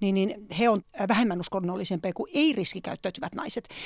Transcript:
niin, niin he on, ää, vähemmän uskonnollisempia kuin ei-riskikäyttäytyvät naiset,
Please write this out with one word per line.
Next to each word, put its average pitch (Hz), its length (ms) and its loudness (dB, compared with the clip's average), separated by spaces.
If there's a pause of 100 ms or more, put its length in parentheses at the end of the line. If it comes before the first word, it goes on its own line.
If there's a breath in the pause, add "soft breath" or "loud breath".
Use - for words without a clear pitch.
niin, 196 140 2
niin 202 320 0 (120)
he 233 100 6
on, 208 120 4 (180)
ää, 196 100 0
vähemmän 208 320 4
uskonnollisempia 180 720 -2
kuin - 220 -8
ei-riskikäyttäytyvät - 1000 -2
naiset, - 340 -4 (180 loud breath)